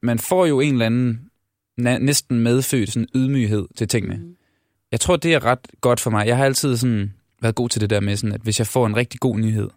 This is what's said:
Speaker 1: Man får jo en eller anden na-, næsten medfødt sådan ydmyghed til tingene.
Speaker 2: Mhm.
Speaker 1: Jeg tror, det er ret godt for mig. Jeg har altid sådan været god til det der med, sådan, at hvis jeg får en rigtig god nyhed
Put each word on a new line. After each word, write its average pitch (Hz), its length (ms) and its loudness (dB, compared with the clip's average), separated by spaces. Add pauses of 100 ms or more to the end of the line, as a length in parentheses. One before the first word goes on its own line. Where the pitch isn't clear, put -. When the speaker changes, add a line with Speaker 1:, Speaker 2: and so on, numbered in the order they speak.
Speaker 1:
Man 117 160 0
får 185 260 2
jo 147 140 2
en 147 140 2
eller 117 120 2
anden 120 360 0 (600)
na-, 123 160 2
næsten 135 420 0
medfødt 120 520 0
sådan 113 240 -2
ydmyghed 127 500 0 (100)
til 110 120 -4
tingene. 98 300 -4
Speaker 2:
Mhm. 170 180 -16 (560)
Speaker 1:
Jeg 117 80 -2
tror, 180 160 2
det 165 180 0
er 139 120 2
ret 123 140 2 (220)
godt 120 180 2
for 117 120 -2
mig. 107 160 0
Jeg 120 100 2
har 139 80 4
altid 135 320 0
sådan 110 360 0 (280)
været 113 140 0
god 120 140 -2
til 113 120 -2
det 104 80 0
der 104 100 2
med, 101 180 -2
sådan, 104 180 -4
at 107 60 -8
hvis 107 180 -2
jeg 110 80 0
får 127 200 2
en 107 80 0
rigtig 120 240 -2
god 120 180 0
nyhed 110 400 0